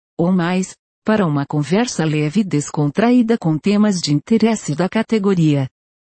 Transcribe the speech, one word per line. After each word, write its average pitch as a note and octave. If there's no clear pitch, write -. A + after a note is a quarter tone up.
ou E3+
mais, F#3
para G#3+
uma C#3+
conversa D#3+
leve D3+
e -
descontraída G3+
com D#3+
temas G3+
de D3
interesse A3
da F3
categoria. F#3+